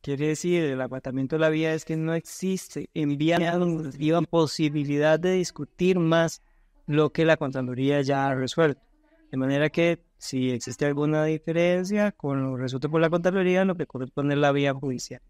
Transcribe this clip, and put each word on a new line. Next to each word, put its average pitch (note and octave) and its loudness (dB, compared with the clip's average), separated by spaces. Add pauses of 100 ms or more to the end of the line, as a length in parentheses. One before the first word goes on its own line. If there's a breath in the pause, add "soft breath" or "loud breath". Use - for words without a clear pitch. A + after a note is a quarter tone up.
Quiere C#3+ -2
decir, E3+ 0
el C3 -2
agotamiento C3 -4
de D#3 0
la D#3+ 4
vía D#3+ 0
es D#3+ -6
que D#3+ -6
no D#3+ -2
existe - -6
en C#3+ 0
vía D#3 2
administrativa E3 0
posibilidad D3+ 2
de F3+ 0
discutir F3+ 0
más E3 2 (440)
lo D3+ 2
que E3 2
la D#3+ 6
Contraloría C3+ -2
ya C#3 0
ha C3+ -2
resuelto. C3 0 (480)
De C3+ -8
manera C#3 0
que E3+ 2 (160)
si B2+ -2
existe B2 -4
alguna D3 0
diferencia F3+ 0
con C#3 -4
lo C3 -4
resuelto C3 -4
por D#3+ 2
la D#3+ 4
Contraloría, F3+ 2
lo F#3 0
que D#3 -4
corresponde C#3 -4
es C#3+ 2
la D3 4
vía C#3+ 2
judicial. C3 -8